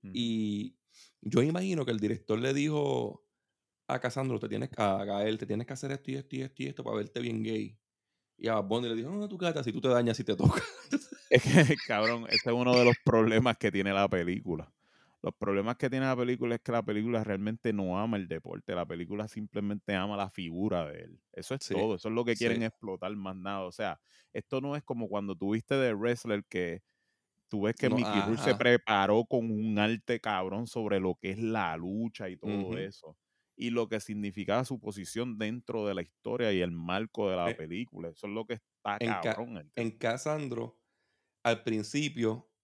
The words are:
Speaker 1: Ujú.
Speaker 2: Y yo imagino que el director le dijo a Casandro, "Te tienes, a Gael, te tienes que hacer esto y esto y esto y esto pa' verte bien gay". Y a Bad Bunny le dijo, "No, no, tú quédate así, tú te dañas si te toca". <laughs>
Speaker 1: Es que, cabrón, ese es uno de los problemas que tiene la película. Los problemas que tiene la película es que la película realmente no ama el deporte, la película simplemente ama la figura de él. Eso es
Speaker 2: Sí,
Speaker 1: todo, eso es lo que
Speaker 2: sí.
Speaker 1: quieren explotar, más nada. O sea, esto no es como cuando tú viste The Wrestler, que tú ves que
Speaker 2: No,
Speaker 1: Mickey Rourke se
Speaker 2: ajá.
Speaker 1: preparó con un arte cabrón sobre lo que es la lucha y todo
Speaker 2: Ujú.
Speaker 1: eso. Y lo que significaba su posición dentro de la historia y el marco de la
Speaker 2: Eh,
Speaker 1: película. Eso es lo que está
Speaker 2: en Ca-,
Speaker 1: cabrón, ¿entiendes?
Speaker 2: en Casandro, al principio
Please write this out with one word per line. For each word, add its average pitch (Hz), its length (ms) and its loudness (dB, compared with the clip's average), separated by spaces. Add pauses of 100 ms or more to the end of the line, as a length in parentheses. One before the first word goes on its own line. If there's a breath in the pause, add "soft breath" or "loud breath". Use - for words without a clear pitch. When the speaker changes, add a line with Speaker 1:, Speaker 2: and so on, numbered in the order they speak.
Speaker 1:
Ujú. 98 80 -14
Speaker 2:
Y 110 680 -2 (420 loud breath)
yo 117 200 2
imagino 170 440 0
que 120 60 0
el 110 80 0
director 107 400 0
le 135 140 0
dijo 143 720 -2 (600)
a 131 120 -2
Casandro, 127 400 -2
"Te 110 100 -6
tienes, 110 280 -4
a 101 260 2
Gael, 104 340 0
te - 80 -6
tienes 110 200 -2
que 131 80 -8
hacer 135 180 -6
esto 135 200 -8
y 135 40 -4
esto 135 200 -10
y 131 60 -4
esto 131 220 -8
y - 40 -4
esto 135 160 -10
pa' 113 100 -4
verte 107 260 -4
bien 117 240 -2
gay". 110 360 -4 (580)
Y - 100 -4
a 113 80 2
Bad 101 100 0
Bunny 117 240 0
le 113 60 -2
dijo, 120 140 -4
"No, 202 80 -4
no, 208 100 -4
tú 196 100 -10
quédate 170 220 0
así, 117 120 -2
tú - 100 -4
te 131 80 4
dañas 120 280 4
si 117 60 -4
te 104 120 0
toca". - 260 6
<laughs> - 320 -10 (360)
Speaker 1:
Es - 120 8
que, 143 380 8
cabrón, 113 480 0
ese 113 220 0
es 117 60 4
uno 123 220 6
de 123 60 8
los 120 180 8
problemas 113 560 6
que 101 140 2
tiene 98 200 0
la 98 160 4
película. 87 640 -2 (500 soft breath)
Los - 140 -4
problemas 101 400 0
que 139 120 0
tiene 131 180 0
la 131 100 2
película 120 400 0
es - 40 -4
que - 120 -8
la 117 120 2
película 110 400 0
realmente 107 480 -2
no 95 260 0
ama 107 200 0
el 92 100 -6
deporte, 82 460 -8
la 87 120 0
película 87 400 -6
simplemente 104 680 -4
ama 98 240 -2
la 98 120 -2
figura 87 560 -2
de 78 180 -10
él. 85 160 -20 (120)
Eso 95 220 -8
es 139 60 -8
Speaker 2:
Sí, - 100 -10
Speaker 1:
todo, 101 260 2
eso 107 120 -6
es 110 60 -2
lo 120 120 2
que 117 100 2
Speaker 2:
sí. - 0 -
Speaker 1:
quieren 117 260 2
explotar, 101 540 -6
más 95 200 -8
nada. 98 280 -6
O 90 80 -8
sea, 92 280 -4 (340 soft breath)
esto 131 260 -4
no 143 160 -4
es 147 80 -8
como 117 240 -4
cuando 101 280 -4
tú 95 180 0
viste 113 220 0
The 127 180 2
Wrestler, 110 500 0
que 87 380 -4 (680)
tú 104 140 -2
ves 110 140 2
que 127 160 2
Speaker 2:
No, - 40 4
Speaker 1:
Mickey 107 260 2
Rourke 110 200 0
se - 120 4
Speaker 2:
ajá. - 20 -2
Speaker 1:
preparó 110 680 6
con 117 240 0
un 107 280 0
arte 110 420 0
cabrón 98 480 -2
sobre 104 320 0
lo 92 160 0
que - 160 -6
es 101 80 -6
la 107 360 0
lucha 101 540 -6
y 92 80 -12
todo 101 380 -4
Speaker 2:
Ujú. - 20 -6
Speaker 1:
eso. 95 400 -12 (380)
Y 117 140 -4
lo 117 180 0
que 107 120 -2
significaba 104 640 -2
su 123 140 -8
posición 110 580 -8
dentro 110 480 -4
de 101 80 -2
la 92 80 -4
historia 113 500 -4
y 92 100 2
el 87 100 -2
marco 95 580 -2
de 92 60 0
la 87 160 0
Speaker 2:
Eh, - 20 -4
Speaker 1:
película. 85 560 -8
Eso 104 180 -12
es 101 60 -8
lo 110 120 -6
que 120 80 -6
está - 460 -8
Speaker 2:
en 113 160 -2
Ca-, - 0 -
Speaker 1:
cabrón, 110 420 -4
¿entiendes? 73 180 -18
Speaker 2:
en 113 220 -6
Casandro, 123 840 -4 (640)
al 117 200 2
principio 113 880 -2 (120)